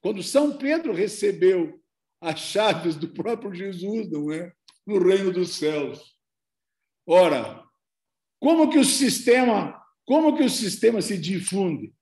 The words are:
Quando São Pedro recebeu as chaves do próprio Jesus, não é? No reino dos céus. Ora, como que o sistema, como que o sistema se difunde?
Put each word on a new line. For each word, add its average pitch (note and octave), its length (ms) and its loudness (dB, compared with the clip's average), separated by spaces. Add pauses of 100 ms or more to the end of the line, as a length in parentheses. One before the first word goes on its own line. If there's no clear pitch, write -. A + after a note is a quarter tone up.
Quando G3 220 -4
São C#4+ 340 0
Pedro D#4 340 -2
recebeu F#3 880 0 (400)
as D#3+ 200 -6
chaves F3 560 -2
do D3 120 -8
próprio G#3 460 -8
Jesus, G3 560 -8
não D3+ 220 -6
é? F3 200 -8 (340)
No G3+ 120 -2
reino F#3+ 340 4
dos F3 200 -4
céus. D3+ 680 -6 (920)
Ora, D#3 560 2 (760)
como D#4 320 4
que D#4 80 4
o C4 40 6
sistema, A#3+ 960 2 (240)
como D4+ 320 4
que D#4 80 2
o A#3+ 60 4
sistema A3 500 0
se G3 160 -4
difunde? E3+ 880 -4